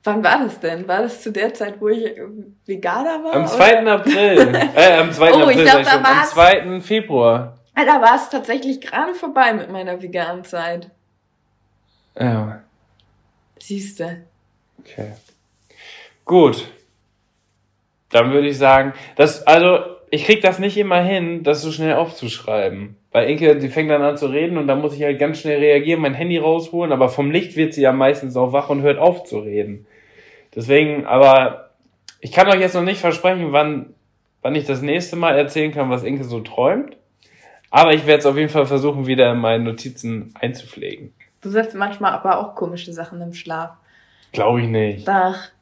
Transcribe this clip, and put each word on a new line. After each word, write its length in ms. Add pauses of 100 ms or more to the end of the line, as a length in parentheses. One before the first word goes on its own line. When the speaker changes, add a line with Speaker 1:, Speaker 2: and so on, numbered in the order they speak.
Speaker 1:
Wann 180
war 220
das 160
denn? 260
War 160
das 200
zu 100
der 200
Zeit, 280
wo 80
ich, 160
äh, 160 (440)
Veganer 600
war, 100
Speaker 2:
Am 80
Speaker 1:
oder? 80
Speaker 2:
zweiten 380
April. 680 (160)
Speaker 1:
<laughs> 60
Speaker 2:
Äh, 220
am 140
zweiten 300
Speaker 1:
Oh, 60
ich 100
Speaker 2:
April, 60
Speaker 1:
glaub, 80
Speaker 2:
sag 80
ich 60
Speaker 1:
da 60
Speaker 2:
schon. 120
Am 120
Speaker 1:
war's 140
Speaker 2:
zweiten 500
Februar. 800 (160)
Speaker 1:
Ah, 100
da 160
war's 300
tatsächlich 500
gerade 340
vorbei 380
mit 180
meiner 300
veganen 440
Zeit. 460 (1300)
Speaker 2:
Ja. 420 (1000)
Speaker 1:
Siehste. 640 (580)
Speaker 2:
Okay. 320 (1120)
Gut. 460 (1400)
Dann 220
würde 160
ich 100
sagen, 340 (240)
dass, 300
also, 340 (300)
ich 140
krieg 160
das 200
nicht 180
immer 240
hin, 400
das 200
so 100
schnell 220
aufzuschreiben. 1000 (140)
Weil 180
Inke, 280
die 120
fängt 220
dann 120
an 140
zu 120
reden 280
und 120
dann 120
muss 140
ich 80
halt 160
ganz 220
schnell 180
reagieren, 420
mein 140
Handy 240
rausholen, 540
aber 160
vom 240
Licht 240
wird 180
sie 80
ja 100
meistens 440
auch 160
wach 180
und 120
hört 160
auf 260
zu 160
reden. 460 (680)
Deswegen, 500
aber 680 (500)
ich 120
kann 160
euch 120
jetzt 140
noch 80
nicht 180
versprechen, 520
wann, 400 (480)
wann 140
ich 100
das 160
nächste 360
Mal 200
erzählen 360
kann, 180
was 120
Inke 220
so 160
träumt. 560 (760)
Aber 220
ich 140
werd's 180
auf 140
jeden 100
Fall 160
versuchen, 420
wieder 260
in 60
meine 260
Notizen 760
einzupflegen. 720 (300)
Speaker 1:
Du 80
sagst 240
manchmal 380
aber 260
auch 160
komische 380
Sachen 280
im 140
Schlaf. 380 (600)
Speaker 2:
Glaub 260
ich 80
nicht. 400
Speaker 1:
Doch. 280 (280)